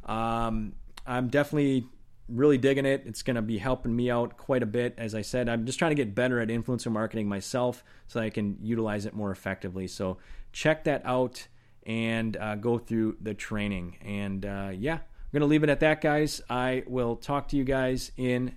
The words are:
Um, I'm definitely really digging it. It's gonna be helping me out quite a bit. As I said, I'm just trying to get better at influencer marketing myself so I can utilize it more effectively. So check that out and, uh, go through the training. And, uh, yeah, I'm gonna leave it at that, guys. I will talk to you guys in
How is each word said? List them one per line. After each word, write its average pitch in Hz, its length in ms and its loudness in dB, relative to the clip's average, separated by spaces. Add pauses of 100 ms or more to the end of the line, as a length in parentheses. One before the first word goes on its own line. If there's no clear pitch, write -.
Um, 113 680 0 (320)
I'm 127 220 0
definitely 143 580 2 (420)
really 131 300 6
digging 135 280 4
it. 135 200 2
It's 110 160 -10
gonna 117 200 0
be 110 160 -2
helping 123 360 -2
me 123 160 2
out 120 260 0
quite 127 260 0
a 113 40 0
bit. 120 320 0
As 110 160 -4
I 107 80 -2
said, 123 260 -2
I'm 113 160 0
just 131 140 -4
trying 165 120 4
to 151 40 4
get 117 200 0
better 123 260 2
at 110 80 0
influencer 117 420 -2
marketing 110 380 0
myself 123 540 0 (240)
so - 140 -4
I 110 100 0
can 104 300 -2
utilize 107 460 0
it - 80 -8
more 104 160 -2
effectively. 95 560 -4
So 92 320 -4 (340)
check 156 320 2
that 143 200 0
out 127 420 -2 (400)
and, 113 500 -2
uh, 107 200 -4
go 117 220 2
through 110 420 0
the 104 140 -4
training. 98 680 -4
And, 101 420 -4
uh, 98 300 -4
yeah, 123 200 -2
I'm 156 60 -4 (320)
gonna 147 140 4
leave 151 180 6
it 151 60 4
at 139 100 4
that, 156 200 6
guys. 151 500 2
I 127 360 0
will 120 300 0
talk 143 320 -4
to 147 80 0
you 139 80 4
guys 131 520 0
in 127 400 0